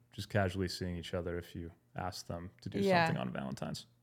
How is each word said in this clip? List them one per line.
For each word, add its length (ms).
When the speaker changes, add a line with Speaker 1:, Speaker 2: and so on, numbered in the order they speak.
Speaker 1:
just 160
casually 400
seeing 260
each 180
other 240
if 180
you 160
ask 300
them 220
to 80
do 100
Speaker 2:
Yeah. 280
Speaker 1:
something 140
on 120
Valentine's. 540